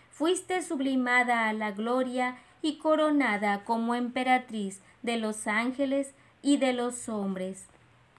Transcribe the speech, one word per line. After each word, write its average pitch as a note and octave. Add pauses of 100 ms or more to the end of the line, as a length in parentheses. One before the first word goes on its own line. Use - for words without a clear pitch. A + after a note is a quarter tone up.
(100)
fuiste F4+
sublimada B3
a G#3+
la G#3+
gloria B3 (260)
y D#4
coronada C4
como A#3
emperatriz B3 (220)
de A#3
los G#3+
ángeles C4 (280)
y C#4+
de B3+
los B3
hombres. F#3+ (520)